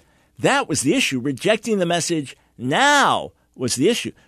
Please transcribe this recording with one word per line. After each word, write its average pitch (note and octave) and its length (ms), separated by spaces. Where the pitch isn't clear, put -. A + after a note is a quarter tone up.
That B3 300
was A2+ 140
the C#3+ 100
issue. A#3 260
Rejecting G3+ 600
the F3+ 60
message E3+ 520
now D#3+ 760
was B2 180
the D3 140
issue. A3+ 240